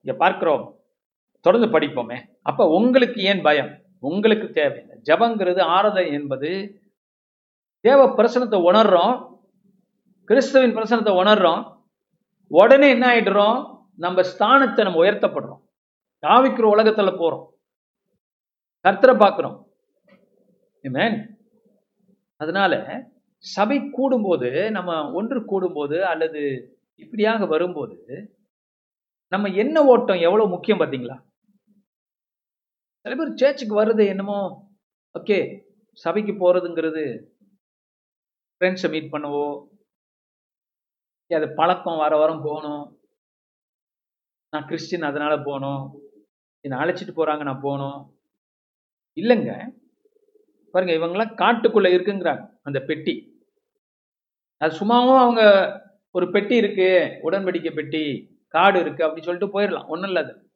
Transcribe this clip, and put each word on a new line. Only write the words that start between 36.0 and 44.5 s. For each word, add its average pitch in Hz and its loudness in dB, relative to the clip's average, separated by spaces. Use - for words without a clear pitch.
சபைக்கு 202 -4
போறதுங்கிறது 165 -2
ஃப்ரெண்ட்ஸை 185 -4
மீட் 147 -10
பண்ணவோ, 147 -6
அது 151 -4
பழக்கம், 170 0
வார 151 0
வாரம் 156 0
போகணும், 147 -10